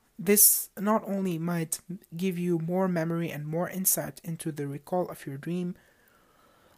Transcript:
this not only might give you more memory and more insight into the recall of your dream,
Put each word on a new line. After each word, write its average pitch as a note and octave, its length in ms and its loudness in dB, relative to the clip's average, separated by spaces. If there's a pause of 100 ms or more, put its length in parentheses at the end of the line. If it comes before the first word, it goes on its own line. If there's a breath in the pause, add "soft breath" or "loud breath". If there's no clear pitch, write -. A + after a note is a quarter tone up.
(180)
this G3+ 520 6 (100)
not G#3 280 2
only F#3+ 300 0
might E3 420 -2 (360)
give F3 240 -2
you F3 200 2
more F3+ 280 2
memory E3+ 420 0
and D3 160 -8
more D#3 240 -2
insight E3 540 -2
into E3 280 -6
the D3 160 -6
recall C#3+ 420 -4
of - 160 -14
your C#3 120 -8
dream, F3 380 -4 (1040 soft breath)